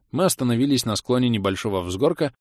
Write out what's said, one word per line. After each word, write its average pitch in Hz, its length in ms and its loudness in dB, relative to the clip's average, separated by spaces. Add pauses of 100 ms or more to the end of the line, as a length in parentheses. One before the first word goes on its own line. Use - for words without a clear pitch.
(120)
мы 160 140 0
остановились 127 600 0
на 110 100 -2
склоне 123 320 0
небольшого 98 540 -2
взгорка, 131 600 0